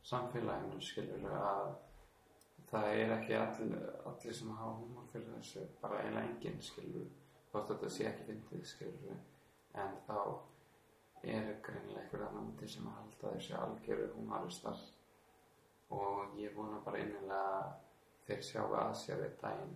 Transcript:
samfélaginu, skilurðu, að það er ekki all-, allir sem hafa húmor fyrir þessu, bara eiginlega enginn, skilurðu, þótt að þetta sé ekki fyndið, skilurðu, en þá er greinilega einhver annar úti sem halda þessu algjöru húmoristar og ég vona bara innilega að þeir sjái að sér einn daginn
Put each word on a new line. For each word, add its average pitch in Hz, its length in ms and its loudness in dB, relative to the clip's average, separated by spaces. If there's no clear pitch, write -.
samfélaginu, 117 720 0
skilurðu, - 500 -2
að 101 400 4
það 107 220 4
er 110 240 8
ekki 110 200 4
all-, 110 440 4
allir - 280 -4
sem 110 180 -4
hafa 113 260 -2
húmor 117 340 -8
fyrir 110 220 -6
þessu, - 320 -8
bara 104 240 0
eiginlega 110 280 2
enginn, - 320 -2
skilurðu, - 480 -6
þótt 104 160 2
að 107 120 2
þetta - 140 0
sé 110 180 2
ekki 110 200 -2
fyndið, - 380 -4
skilurðu, - 520 -6
en 95 320 -2
þá 107 120 0
er 110 260 2
greinilega 104 400 -4
einhver 104 220 -4
annar 104 240 -2
úti 107 220 -6
sem 110 180 -6
halda 110 460 -4
þessu - 220 -2
algjöru 52 580 2
húmoristar - 640 -2
og 101 480 2
ég 104 180 -2
vona 107 240 -2
bara 101 220 0
innilega 98 380 2
að 95 200 2
þeir 101 160 0
sjái - 180 0
að 52 160 6
sér - 320 0
einn - 160 -4
daginn 50 340 -2